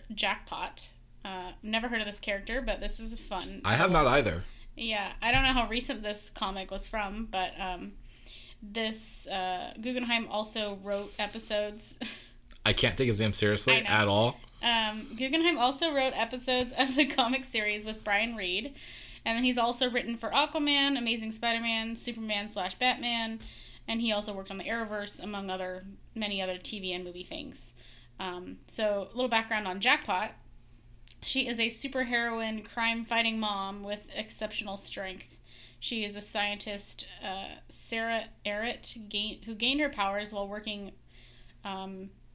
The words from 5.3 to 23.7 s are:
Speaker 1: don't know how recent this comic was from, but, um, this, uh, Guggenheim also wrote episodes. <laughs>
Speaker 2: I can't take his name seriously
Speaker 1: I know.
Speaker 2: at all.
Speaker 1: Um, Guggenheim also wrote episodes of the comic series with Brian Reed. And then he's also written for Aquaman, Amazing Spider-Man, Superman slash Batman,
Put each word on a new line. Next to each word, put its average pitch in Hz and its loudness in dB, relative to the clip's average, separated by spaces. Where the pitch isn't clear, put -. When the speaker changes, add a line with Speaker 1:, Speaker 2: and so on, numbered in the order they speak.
Speaker 1:
don't 269 6
know 262 4
how 233 4
recent 226 -2
this 208 -4
comic 190 -4
was 196 -4
from, 214 -4
but, 185 0
um, 190 -6
this, 220 -2
uh, 185 -4
Guggenheim 240 0
also 214 -2
wrote 202 -2
episodes. 208 -2
<laughs> - -8
Speaker 2:
I 110 8
can't - 4
take 131 4
his 104 4
name 107 4
seriously 104 6
Speaker 1:
I 226 8
know. 220 0
Speaker 2:
at 107 8
all. 107 6
Speaker 1:
Um, 220 2
Guggenheim 311 4
also 269 4
wrote 262 4
episodes 247 2
of 262 4
the 277 6
comic 262 2
series 214 -2
with 214 -6
Brian 220 2
Reed. 202 -2
And 226 2
then 247 2
he's 254 4
also 240 4
written 233 0
for 226 -4
Aquaman, 285 4
Amazing 220 -2
Spider-Man, 226 0
Superman 214 -4
slash 190 -4
Batman, 233 0